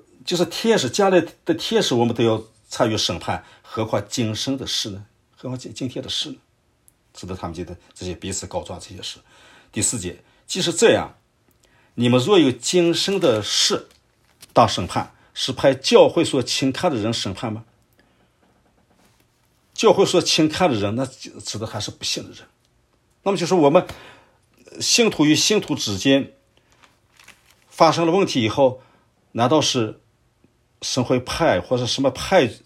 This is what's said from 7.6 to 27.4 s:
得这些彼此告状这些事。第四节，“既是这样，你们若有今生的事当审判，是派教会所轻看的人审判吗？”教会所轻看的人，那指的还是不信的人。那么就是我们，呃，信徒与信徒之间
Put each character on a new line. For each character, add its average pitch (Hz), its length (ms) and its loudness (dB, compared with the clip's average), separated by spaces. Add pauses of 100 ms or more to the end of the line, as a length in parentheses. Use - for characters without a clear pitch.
得 71 100 -14 (180)
这 - 120 -14
些 90 80 -8
彼 95 180 -12
此 90 140 -8
告 87 160 -8
状 87 180 -14
这 98 160 -20
些 92 60 -18
事。 - 160 -14 (540)
第 110 100 -6
四 110 180 -2
节 90 240 -10 (220)
，“既 - 160 -6
是 170 100 -2
这 180 200 6
样， 90 260 0 (800)
你 120 120 0
们 123 160 4
若 196 140 4
有 139 140 6
今 170 420 0
生 190 260 -2
的 120 220 2
事 - 460 -2 (680)
当 117 160 6
审 92 160 -4
判， - 280 -6 (200)
是 - 180 -6
派 135 220 2
教 170 340 6
会 165 160 0
所 135 200 -2
轻 - 280 -2
看 123 200 -2
的 123 60 -4
人 110 140 -2
审 104 220 -6
判 95 180 -8
吗？” 110 140 -10 (2000)
教 220 180 4
会 185 140 4
所 175 160 2
轻 - 260 2
看 165 240 0
的 110 80 -2
人， 101 160 -2
那 135 100 -4
指 - 520 -14
的 107 80 -8
还 104 140 -10
是 - 100 -8
不 - 140 -16
信 - 200 -6
的 92 60 -18
人。 - 180 -20 (760)
那 196 80 -2
么 190 60 0
就 165 80 -4
是 160 100 0
我 147 140 6
们， 170 160 6 (840)
呃， - 80 -16
信 220 300 2
徒 151 160 2
与 151 100 4
信 202 240 2
徒 151 160 -6
之 104 220 -6
间 135 360 2 (1300)